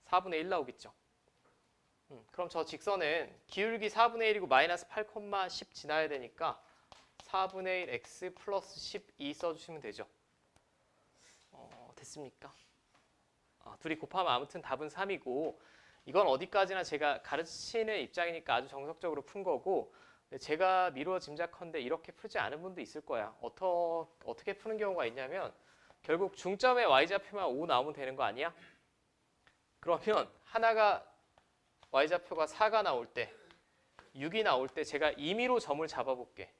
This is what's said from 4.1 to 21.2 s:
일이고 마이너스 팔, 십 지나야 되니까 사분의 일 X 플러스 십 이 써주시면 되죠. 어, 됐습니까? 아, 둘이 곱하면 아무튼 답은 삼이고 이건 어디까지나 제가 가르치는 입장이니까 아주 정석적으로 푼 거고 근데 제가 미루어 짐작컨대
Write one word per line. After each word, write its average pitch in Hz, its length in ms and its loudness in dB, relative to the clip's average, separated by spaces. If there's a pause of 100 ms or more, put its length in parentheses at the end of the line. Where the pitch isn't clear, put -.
일이고 208 180 2
마이너스 156 420 6
팔, 214 180 -4 (420)
십 - 240 -12
지나야 151 360 0
되니까 139 540 -6 (600)
사분의 185 640 -2
일 135 100 -8
X 180 400 -8
플러스 - 440 -6
십 - 380 -10
이 143 160 -6
써주시면 160 480 -6
되죠. 110 260 -10 (1500)
어, 120 440 -20
됐습니까? 139 560 -16 (1080)
아, 110 200 -18
둘이 160 160 -4
곱하면 170 340 0
아무튼 139 300 0
답은 143 300 -6
삼이고 160 720 -4 (420)
이건 180 220 4
어디까지나 180 580 2
제가 147 380 0
가르치는 196 800 -4
입장이니까 165 540 -2
아주 127 140 0
정석적으로 143 540 -6
푼 196 200 -10
거고 165 520 0 (340)
근데 135 100 -12
제가 185 520 2
미루어 160 280 -4
짐작컨대 165 640 -8